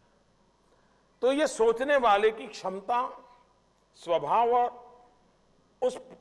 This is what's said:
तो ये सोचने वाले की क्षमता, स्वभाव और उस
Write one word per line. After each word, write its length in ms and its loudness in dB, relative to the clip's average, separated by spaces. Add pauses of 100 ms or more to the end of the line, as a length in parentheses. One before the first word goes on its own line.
(1200)
तो 120 2
ये 140 0
सोचने 500 0
वाले 340 4
की 160 -8
क्षमता, 800 -8 (680)
स्वभाव 560 0
और 480 -2 (840)
उस 160 -2 (220)